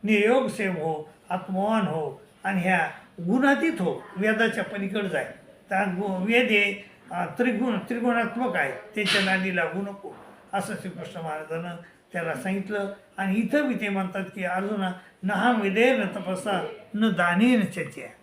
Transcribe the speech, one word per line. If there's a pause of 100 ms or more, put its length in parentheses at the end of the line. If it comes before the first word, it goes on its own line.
निर्योग
क्षेम
हो, (180)
आत्मवान
हो (220)
आणि
ह्या (300)
गुणातीत
हो, (120)
वेदाच्या
पलीकडे
जाय. (360)
तर
गु-,
वेद
हे, (260)
अ,
त्रिगुण,
त्रिगुणात्मक
आहे, (220)
त्याच्या
नादी
लागू
नको, (400)
असं
श्रीकृष्ण
महाराजांनं (360)
त्याला
सांगितलं. (260)
आणि
इथं
मी
ते
म्हणतात (100)
की,
"अर्जुना, (300)
नहा
वेदेन
तपसा (280)
न
दानेन
चर्चा." (160)